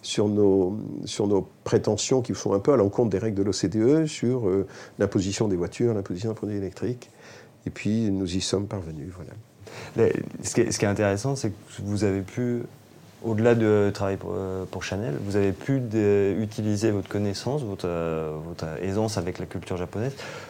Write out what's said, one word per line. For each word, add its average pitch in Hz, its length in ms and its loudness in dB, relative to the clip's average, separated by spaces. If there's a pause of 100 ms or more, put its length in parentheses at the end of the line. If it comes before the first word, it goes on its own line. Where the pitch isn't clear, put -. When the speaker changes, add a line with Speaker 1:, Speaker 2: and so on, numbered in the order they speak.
Speaker 1:
sur - 260 0
nos, 98 500 4 (280)
sur 104 200 -2
nos 98 220 2 (160)
prétentions 117 580 2
qui 110 140 -4
sont 101 180 -2
un 101 60 4
peu 143 140 4
à 135 40 6
l'encontre 104 320 4
des 95 80 0
règles 101 200 -2
de 98 60 2
l'O 101 80 2
C - 160 0
D 107 120 0
E 147 260 4
sur, 123 420 -2
euh, 95 200 2 (320)
l'imposition 98 480 0
des 95 80 2
voitures, 110 400 0
l'imposition 95 340 -4
des 107 60 -4
produits 104 220 -6
électriques. » 98 520 -6 (560)
Et - 60 -4
puis, 107 400 0
nous 95 240 -2
y 95 60 0
sommes 101 260 0
parvenus, 80 480 -8
voilà. 85 160 -14 (640)
Speaker 2:
Les, 110 160 6 (300)
ce - 100 -6
qui 120 80 4
est, - 100 2
ce - 60 -2
qui - 80 2
est - 40 4
intéressant, 101 460 2
c'est 120 140 -4
que 101 60 -8 (280)
vous 101 200 -2
avez 98 180 2
pu, 120 400 -2 (600)
au-delà 117 320 6
de 107 360 6
travailler 98 260 -2
pour, 92 180 -6
euh, 92 340 -4
pour 92 140 -8
Chanel, 110 320 -4 (100)
vous 98 100 -2
avez 98 160 4
pu 139 280 0
de, 104 600 4
utiliser 107 520 0
votre 98 180 -2
connaissance, 104 540 -2
votre, 98 240 -6
euh, 80 460 -2 (140)
votre 85 180 -8 (180)
aisance 107 340 0
avec 87 220 -4
la 92 80 -6
culture 92 300 -8
japonaise 101 340 -4 (380)